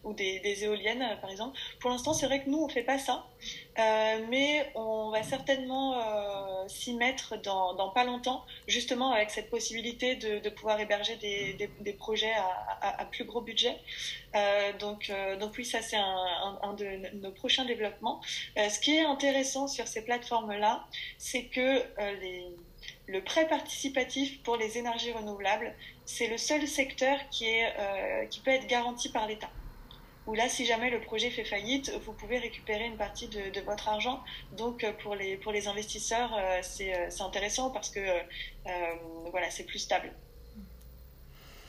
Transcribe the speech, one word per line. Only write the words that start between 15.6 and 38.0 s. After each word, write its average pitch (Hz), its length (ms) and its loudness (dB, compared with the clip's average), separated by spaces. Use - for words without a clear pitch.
ça, 226 160 0
c'est 220 140 -2
un, 208 80 6
un, 185 580 0
un 202 120 -2
de 208 120 -4
nos 196 120 -8
prochains 254 340 2
développements. 214 540 -2
Euh, 208 140 6
ce - 100 -2
qui 302 160 6
est 320 80 6
intéressant 277 640 2
sur 262 200 -4
ces 220 160 -6
plateformes-là, 226 840 2
c'est - 280 -4
que, - 140 -2
euh, 240 520 2
les, 180 240 -6
le 190 140 0
prêt 320 260 6
participatif 269 920 0
pour 233 140 2
les 220 220 0
énergies 233 340 -2
renouvelables, 208 640 0
c'est 233 220 0
le 226 100 0
seul 294 300 2
secteur 269 500 4
qui 226 160 -2
est, 226 320 4
euh, 196 480 0
qui - 140 -10
peut 269 120 2
être 262 160 4
garanti 240 420 0
par 214 160 2
l'État. 214 240 -6
Où 214 80 -2
là, 233 140 4
si 247 160 0
jamais 233 240 2
le 220 120 2
projet 226 300 0
fait 233 140 -4
faillite, 214 480 0
vous 220 60 -10
pouvez 220 260 -2
récupérer 220 480 -2
une 220 100 -6
partie 214 320 -4
de, 202 220 -6
de 196 120 -4
votre 208 260 -2
argent. 220 320 0
Donc, 233 280 -2
euh, 208 80 0
pour 208 140 -4
les, 196 200 -2
pour 214 160 -6
les 208 160 0
investisseurs, 214 680 0
euh, 185 260 4
c'est, 190 320 -4
euh, 175 160 0
c'est 185 140 -6
intéressant 208 460 0
parce 208 200 -4
que, - 100 -6